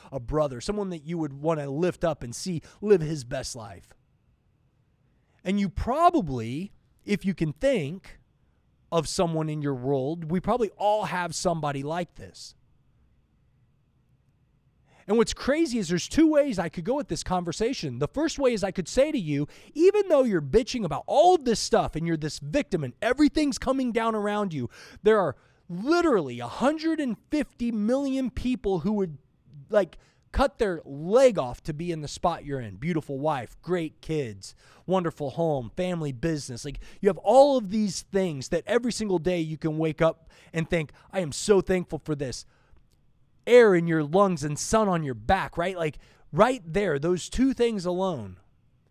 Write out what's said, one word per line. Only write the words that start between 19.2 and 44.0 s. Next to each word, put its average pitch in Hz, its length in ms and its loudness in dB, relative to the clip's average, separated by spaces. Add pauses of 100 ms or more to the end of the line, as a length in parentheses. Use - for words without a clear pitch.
even 392 340 4
though 285 140 6
you're 202 180 2
bitching 214 440 0
about 147 240 -6
all 330 260 8
of 302 100 0
this 226 140 2
stuff 165 380 0
and 165 100 -4
you're 165 100 0
this 151 220 -6
victim 160 460 -4
and - 80 -8 (100)
everything's 277 560 2
coming 262 320 -2
down 226 240 0
around 208 400 -2
you, 123 160 -4 (320)
there 214 160 6
are 175 160 0 (380)
literally 208 680 2
a 120 60 -8
hundred 311 540 -2
and 247 160 -4 (140)
fifty 240 420 -4
million 262 580 -2
people 214 500 -4
who 196 120 -2
would, 185 260 -4 (520)
like, 196 280 0 (320)
cut 269 280 0
their 185 260 -2
leg 185 540 4
off 123 240 -6
to 160 120 -8
be 170 180 -6
in 160 80 -6
the 143 80 -10
spot 165 360 -4
you're 139 160 -6
in. 101 160 -10
Beautiful 143 420 -4
wife, 139 420 -4
great 165 400 -4
kids, 120 540 -6 (320)
wonderful 165 440 -2
home, 147 460 -2
family 170 360 -4
business. 131 520 -6
Like, 147 160 -10 (200)
you 190 80 4
have 180 100 2
all 269 380 8
of 208 140 -2
these 214 320 -2
things 170 460 -2
that 165 180 -2
every 233 260 0
single 196 260 -2
day 175 220 0
you 156 180 -6
can 156 200 -2
wake 160 220 -2
up 160 300 0 (220)
and 165 160 -4
think, 160 240 -2 (200)
"I 196 80 -2
am 151 120 -4
so 202 280 4
thankful 180 440 -2
for 156 100 -4
this." 139 320 -10 (1000)
Air 226 280 10
in 170 120 2
your 160 180 0